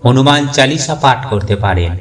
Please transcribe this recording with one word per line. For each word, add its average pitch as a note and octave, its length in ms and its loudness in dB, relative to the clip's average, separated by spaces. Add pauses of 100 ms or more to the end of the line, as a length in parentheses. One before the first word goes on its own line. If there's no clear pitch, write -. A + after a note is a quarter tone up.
হনুমান C3+ 400 4 (140)
চালিসা D3 480 0
পাঠ B2+ 160 2 (120)
করতে G2+ 320 -2
পারেন। F2 380 0